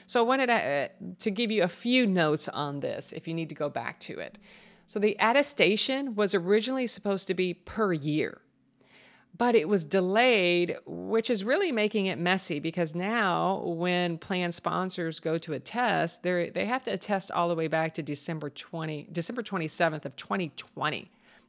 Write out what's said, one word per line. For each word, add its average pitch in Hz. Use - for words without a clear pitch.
So -
I -
wanted 262
to, 240
uh, 143
to -
give 202
you 208
a 180
few 247
notes 160
on 143
this -
if -
you 165
need 165
to 156
go 147
back 120
to -
it. -
So -
the 208
attestation 254
was 202
originally 220
supposed 202
to 190
be 180
per 208
year, 147
but 240
it 156
was 190
delayed, 185
which 190
is 202
really 311
making 214
it 165
messy 175
because 165
now 185
when 175
plan 180
sponsors 170
go 165
to 160
attest, 175
they're, 175
they 190
have 254
to -
attest 196
all 175
the 175
way 160
back 160
to 165
December 151
twenty, 156
December 220
twenty-seventh 165
of 139
twenty 190
twenty. -